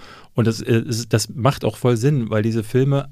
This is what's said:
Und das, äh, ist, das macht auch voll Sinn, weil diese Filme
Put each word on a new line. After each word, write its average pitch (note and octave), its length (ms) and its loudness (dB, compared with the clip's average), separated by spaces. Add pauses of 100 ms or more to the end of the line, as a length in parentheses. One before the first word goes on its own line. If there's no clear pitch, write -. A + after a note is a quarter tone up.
(340)
Und A2+ 120 2
das, A2+ 140 0
äh, A#2 180 2
ist, A2+ 340 -6
das A2+ 220 2
macht - 300 0
auch - 120 -2
voll B2 200 2
Sinn, B2 340 0
weil G#2+ 140 0
diese A2+ 180 0
Filme C#3 500 0